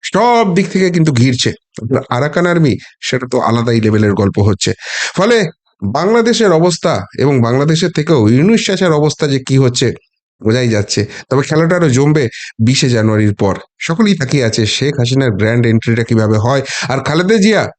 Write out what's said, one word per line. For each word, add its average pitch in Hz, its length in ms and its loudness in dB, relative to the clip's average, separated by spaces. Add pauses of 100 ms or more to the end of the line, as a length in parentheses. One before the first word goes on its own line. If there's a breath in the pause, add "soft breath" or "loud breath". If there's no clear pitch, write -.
সব 226 520 0
দিক 190 140 0
থেকে 190 200 0
কিন্তু 160 220 2
ঘিরছে। 123 420 0 (560)
আরাকান 151 360 -2
আর্মি, 165 300 2 (260 loud breath)
সেটা 127 300 -4
তো - 80 0
আলাদাই 117 420 0
লেভেলের 107 320 2
গল্প 101 260 0
হচ্ছে। 101 340 0 (420 loud breath)
ফলে 214 340 2 (440)
বাংলাদেশের 226 580 2
অবস্থা 165 540 0 (140)
এবং 135 220 2
বাংলাদেশের 147 540 0
থেকেও 147 340 2
ইউনূস 180 360 2
চাচার 185 260 0
অবস্থা 151 360 0
যে 135 200 -2
কি 135 100 2
হচ্ছে 123 360 0 (500)
বোঝাই 120 260 0
যাচ্ছে। 104 360 -2 (240 loud breath)
তবে 135 120 0
খেলাটা 165 340 0
আরো 170 140 2
জমবে 143 400 2 (360 loud breath)
বিশে 131 240 2
জানুয়ারির 107 460 2
পর। 98 220 0 (240)
সকলেই 196 340 0
তাকিয়ে 139 280 -2
আছে 113 220 0
শেখ 135 340 -2
হাসিনার 127 320 0
গ্র্যান্ড 110 340 0
এন্ট্রিটা 113 380 0
কিভাবে 110 340 0
হয়। 127 240 0 (280 loud breath)
আর 127 100 -2
খালেদা 180 380 0
জিয়া 190 420 2